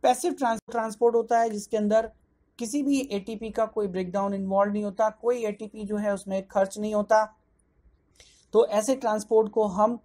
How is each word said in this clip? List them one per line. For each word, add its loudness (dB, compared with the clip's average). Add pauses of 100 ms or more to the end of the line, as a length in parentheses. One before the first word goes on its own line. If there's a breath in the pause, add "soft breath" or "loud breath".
पैसिव 2
ट्रांस-, -2
ट्रांसपोर्ट 2
होता 2
है 2
जिसके -6
अंदर 2 (480)
किसी -4
भी 0
एटीपी -6
का 0
कोई -4
ब्रेकडाउन -4
इन्वॉल्व 0
नहीं -2
होता, 0
कोई -2
एटीपी -8
जो -4
है -2
उसमें -6
खर्च 0
नहीं -4
होता। 2 (1160 soft breath)
तो 6
ऐसे 0
ट्रांसपोर्ट 0
को 2
हम 0